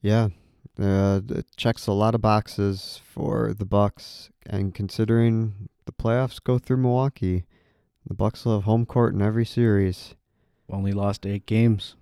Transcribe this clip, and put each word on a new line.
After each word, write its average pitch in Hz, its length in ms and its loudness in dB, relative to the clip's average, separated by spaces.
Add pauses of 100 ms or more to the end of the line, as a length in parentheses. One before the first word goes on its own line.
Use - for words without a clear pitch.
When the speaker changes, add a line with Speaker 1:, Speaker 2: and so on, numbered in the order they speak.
Speaker 1:
Yeah. 107 280 2 (500)
Uh, 98 500 2
it - 160 -6 (100)
checks - 320 -2
a 110 40 0
lot 107 240 2
of 110 60 0
boxes 104 840 -2
for 107 480 -4
the 104 120 -6
Bucks, - 640 -2 (160)
and 98 280 -4
considering 113 960 0 (160)
the - 60 -12
playoffs 120 520 -2
go 123 160 0
through 127 180 -2
Milwaukee, 123 680 0 (600)
the - 80 -10
Bucks - 320 -2
will 117 100 2
have 98 80 0
home 113 220 2
court 120 280 2
in 101 80 0
every 110 240 0
series. 101 680 0 (540)
Speaker 2:
Only 98 220 -4
lost 101 340 -2
eight 101 200 -6
games. 110 560 2